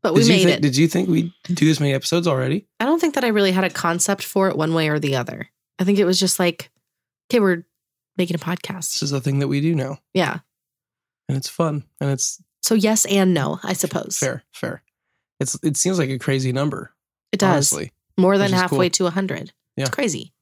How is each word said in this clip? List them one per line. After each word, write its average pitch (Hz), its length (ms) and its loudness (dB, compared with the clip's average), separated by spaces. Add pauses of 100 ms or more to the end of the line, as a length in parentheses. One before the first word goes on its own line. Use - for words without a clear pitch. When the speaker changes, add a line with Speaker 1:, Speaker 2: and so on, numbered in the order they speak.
Speaker 1:
But 180 120 0
we 247 80 8
Speaker 2:
Did 226 60 6
you - 80 6
Speaker 1:
made 160 100 4
Speaker 2:
thi-, 180 60 4
Speaker 1:
it. - 100 0
Speaker 2:
did 135 140 2
you 160 120 4
think 185 200 0
we'd 170 240 0 (200)
do 156 140 2
this 156 140 4
many 139 120 2
episodes 165 340 -2
already? 135 400 -2 (140)
Speaker 1:
I 233 60 0
don't 330 120 2
think 320 160 0
that 247 100 0
I 233 40 2
really 202 240 2
had 190 120 2
a 180 60 0
concept 180 540 -2
for 190 240 0
it 151 80 -2
one 156 160 0
way 160 160 2
or 151 100 0
the 139 180 -2
other. - 340 -8 (280)
I 185 60 0
think 196 140 4
it 196 80 4
was 180 120 2
just 185 220 0
like, 175 300 -2 (600)
"Okay, 240 100 4
we're 180 240 2 (520)
making 175 200 -2
a - 20 -4
podcast." 180 500 -8
Speaker 2:
This - 140 -6
is 143 100 -4
a 139 80 -2
thing 139 200 -2
that 139 80 0
we 139 120 0
do 165 140 0
now. 139 240 -4 (160)
Speaker 1:
Yeah. 180 240 0 (920)
Speaker 2:
And 135 80 -2
it's 135 120 -6
fun. 151 360 -2 (160)
And 139 100 -2
it's - 320 -4 (200)
Speaker 1:
So - 120 0
yes 220 300 2
and 190 300 4
no, 147 280 -2
I - 120 -4
suppose. - 440 -4
Speaker 2:
Fair, 123 240 -4 (100)
fair. - 300 -10 (580)
It's, 151 220 -2
it 151 140 0
seems 185 220 0
like 139 120 0
a 131 80 -4
crazy 131 340 0
number. 139 420 -4 (380)
Speaker 1:
It 190 60 -4
does. 190 120 4 (220)
Speaker 2:
Honestly. - 200 -6 (240)
Speaker 1:
More 190 220 4
than 202 80 2
Speaker 2:
Which 190 80 0
is 180 80 2
Speaker 1:
halfway 180 260 2
Speaker 2:
cool. - 60 -2
Speaker 1:
to 185 120 0
a 170 40 0
hundred. 190 420 -6 (240)
Speaker 2:
Yeah. 139 80 -4
Speaker 1:
It's 131 100 -4
crazy. 202 480 -4